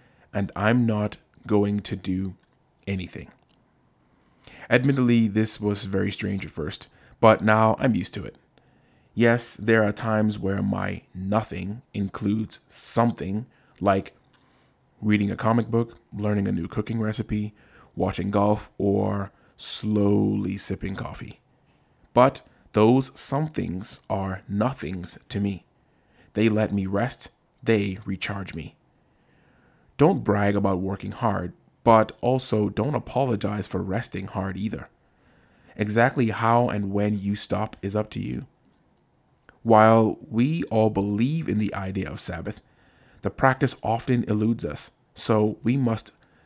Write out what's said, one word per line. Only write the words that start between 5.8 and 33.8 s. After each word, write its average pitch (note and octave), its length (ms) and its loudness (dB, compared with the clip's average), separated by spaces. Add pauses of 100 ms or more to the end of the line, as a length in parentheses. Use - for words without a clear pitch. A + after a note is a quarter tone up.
very G2 280 -2
strange G2 340 -6
at - 60 -14
first, - 360 -8 (360)
but A2 180 8
now A2 380 4
I'm B2 160 2
used - 200 -4
to G#2 100 -10
it. - 100 -16 (760)
Yes, A#2 420 2
there A2+ 300 4
are G2+ 80 0
times G#2+ 440 0
where G2+ 240 -2
my G2 420 -4 (120)
nothing G2 680 -4 (120)
includes G#2 720 -2
something A2 800 -2 (340)
like F#2+ 340 0 (880)
reading G#2 300 2
a F#2+ 60 -6
comic A2+ 300 0
book, A#2 300 -2 (140)
learning G2+ 380 0
a - 20 -2
new F2+ 160 -4
cooking A2+ 320 -4
recipe, G#2+ 540 -4 (420)
watching F#2+ 340 -2
golf, G#2 480 2
or G2+ 540 0 (240)
slowly G#2 1000 0
sipping G2 400 -6
coffee. - 420 -12 (760)
But C3 280 6 (320)
those A#2+ 440 4
somethings A#2 920 -4
are G2 400 -4
nothings G2 680 -4 (120)
to - 100 -4
me. G2 240 -2 (680)
They A2 160 4
let G#2+ 240 0
me G2 140 0
rest. G2+ 420 -4 (340)
They G2+ 400 0
recharge G2 500 -8
me. - 220 -12 (1200)
Don't D3 300 4
brag G2+ 320 2
about G2 240 0
working G2 320 -6
hard, F#2+ 400 -2 (320)
but A2 340 6
also B2 480 0
don't A2 280 -2
apologize G#2+ 720 -2
for F#2 160 -6